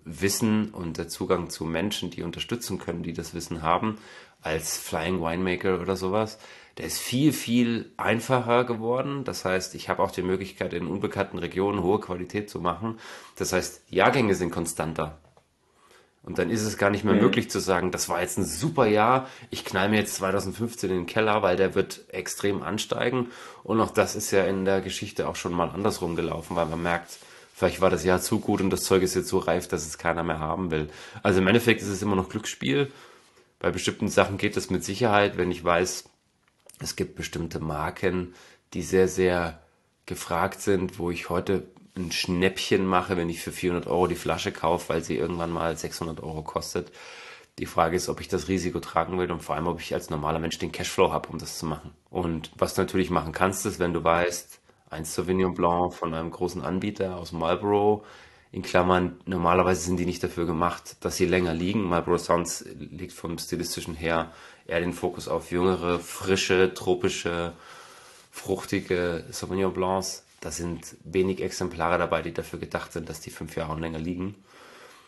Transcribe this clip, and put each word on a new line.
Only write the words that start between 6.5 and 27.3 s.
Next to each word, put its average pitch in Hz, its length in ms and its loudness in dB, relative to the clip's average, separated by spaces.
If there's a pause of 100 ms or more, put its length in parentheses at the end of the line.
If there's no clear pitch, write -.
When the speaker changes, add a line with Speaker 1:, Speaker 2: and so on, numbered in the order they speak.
Speaker 1:
der - 100 -8
ist - 120 -6
viel, 135 340 4
viel 117 640 0
einfacher 117 640 2
geworden. 123 640 -2
Das - 200 -6
heißt, 92 300 0
ich - 140 -8
habe 90 120 2
auch 87 100 2
die 90 120 -4
Möglichkeit, 92 500 -2
in 87 140 -4
unbekannten 98 500 -2
Regionen 92 460 0
hohe 101 160 4
Qualität 92 500 -6
zu 87 100 -8
machen. 87 400 -2 (360)
Das - 180 -2
heißt, - 380 -2
die - 40 -8
Jahrgänge 110 380 6
sind 87 180 0
konstanter. 80 680 -4 (1040)
Und - 160 -4
dann 87 100 0
ist 107 140 0
es 104 140 -2
gar 101 120 4
nicht 101 140 2
mehr 98 120 6
Speaker 2:
Mhm. 101 60 6
Speaker 1:
möglich 117 280 4
zu 104 100 0
sagen, 92 320 2
„Das - 160 -4
war 87 140 0
jetzt 90 160 -2
ein 95 80 2
super 120 420 2
Jahr, 113 400 4 (220)
ich - 160 -8
knall 98 240 2
mir 107 80 6
jetzt 101 180 0
zweitausendfünfzehn 95 720 -2
in 92 100 2
den 85 60 -2
Keller, 107 360 2
weil 90 160 4
der 92 180 2
wird - 320 -2
extrem 95 560 -4
ansteigen.“ 117 640 -2 (360)
Und 110 180 2
auch 98 100 2
das 98 240 4
ist 104 160 -4
ja 98 140 6
in 95 180 0
der 95 160 4
Geschichte 95 480 -4
auch 85 80 -4
schon - 160 -4
mal 85 180 0
andersrum 90 460 -2
gelaufen, 82 400 -2
weil 85 100 2
man 80 160 -4
merkt, 85 360 -2 (360)